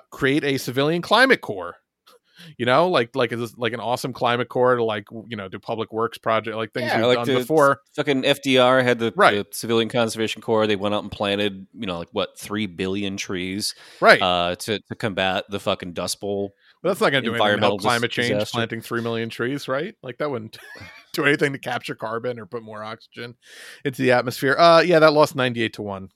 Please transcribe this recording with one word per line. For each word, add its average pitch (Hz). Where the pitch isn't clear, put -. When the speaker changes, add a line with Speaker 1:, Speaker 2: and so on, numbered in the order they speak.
Speaker 1:
create 143
a 135
civilian 143
climate 240
corps. 90
You 117
know, 151
like, 139
like, 123
a, 120
like, 117
an 120
awesome 120
climate 120
corps 127
to, 117
like, 107
you 113
know, 95
do 98
public 110
works 110
project, 110
like, 110
things 127
Speaker 2:
Yeah, -
Speaker 1:
we've 113
Speaker 2:
like 120
Speaker 1:
done 135
Speaker 2:
the 131
Speaker 1:
before. 139
Speaker 2:
fucking 139
F 139
D 131
R 127
had 123
the, 113
Speaker 1:
Right. 117
Speaker 2:
the -
Civilian 113
Conservation 110
Corps. 110
They 107
went 101
out 104
and 101
planted, 101
you 110
know, 87
like, 85
what, -
three 104
billion 95
trees, 95
Speaker 1:
Right. 180
Speaker 2:
uh, 90
to, 101
to -
combat 95
the 101
fucking 92
Dust 90
Bowl 101
Speaker 1:
But 180
that's 202
not 180
gonna 139
do 113
anything 117
to 113
help 104
Speaker 2:
environmental 110
dis-, 98
Speaker 1:
climate 120
change, 120
Speaker 2:
disaster. 104
Speaker 1:
planting 113
three 117
million 117
trees, 127
right? 151
Like, 127
that 151
wouldn't 110
<laughs> -
do 139
anything 147
to 135
capture 123
carbon 117
or 107
put 117
more 107
oxygen 117
into 117
the 127
atmosphere. 123
Uh, 165
yeah, 170
that 156
lost 147
ninety-eight 120
to 110
one. 95